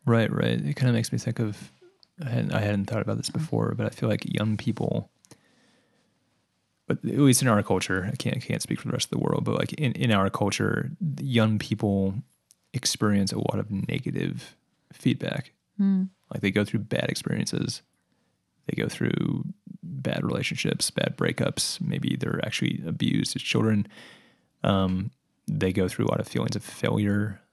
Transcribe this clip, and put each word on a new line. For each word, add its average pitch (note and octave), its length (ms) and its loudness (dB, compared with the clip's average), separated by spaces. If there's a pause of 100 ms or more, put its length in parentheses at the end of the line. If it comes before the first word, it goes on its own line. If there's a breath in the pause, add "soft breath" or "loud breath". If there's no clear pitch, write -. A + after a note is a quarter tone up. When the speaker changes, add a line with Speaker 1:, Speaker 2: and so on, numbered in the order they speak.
Speaker 1:
Right, A2+ 260 4
right. - 280 2
It C#3+ 160 -4
kinda B2+ 160 4
makes A2+ 200 0
me A#2+ 60 0
think B2 200 -4
of, G#2+ 320 -4 (540)
I B2+ 60 -6
hadn't, A#2 220 0
I G#2+ 80 0
hadn't G2+ 260 0
thought A2 160 -2
about G#2+ 160 -2
this A#2+ 120 -6
Speaker 2:
Mm-hmm. - 100 -4
Speaker 1:
before, A2+ 360 0
but A2 100 -2
I A2 40 -2
feel - 180 -2
like G2+ 240 -2
young G#2+ 240 0
people, - 540 -2 (1800 soft breath)
but - 180 0
at A#2+ 140 0
least C3+ 240 8
in C3 60 4
our G#2 140 6
culture, F#2+ 480 0
I C3 60 -6
can't, - 200 -2
I B2 40 -2
can't - 220 -4
speak - 180 -4
for - 80 -10
the - 40 -2
rest - 140 -2
of - 40 -16
the - 140 -2
world, - 200 0
but, - 120 0
like, - 180 -2
in, - 180 0
in B2 180 2
our G2 200 4
culture, G2+ 600 0 (300)
young A2+ 380 4
people G2 560 0 (580)
experience G#2 600 2
a A2 60 -2
lot G#2 200 0
of G#2 120 -4
negative - 840 -4 (360)
feedback. - 600 -2 (260)
Speaker 2:
Mm. F#3+ 300 4 (240)
Speaker 1:
Like, - 80 -4
they G2 100 4
go G#2 140 4
through - 160 0
bad - 300 0
experiences. - 720 -2 (840)
They - 140 -4
go - 80 0
through - 560 0 (380)
bad C3+ 420 -4
relationships, - 680 -2
bad - 260 -2
breakups. - 640 -2
Maybe - 360 -2
they're - 280 -2
actually - 420 -2
abused - 500 0
as - 60 -8
children. G#2+ 440 2 (800 loud breath)
Um, F#2+ 460 2 (360)
they F#2+ 280 0
go F#2 140 2
through - 180 0
a - 40 4
lot - 100 0
of - 80 -4
feelings A2+ 280 -2
of - 80 -6
failure. G#2 760 0 (120)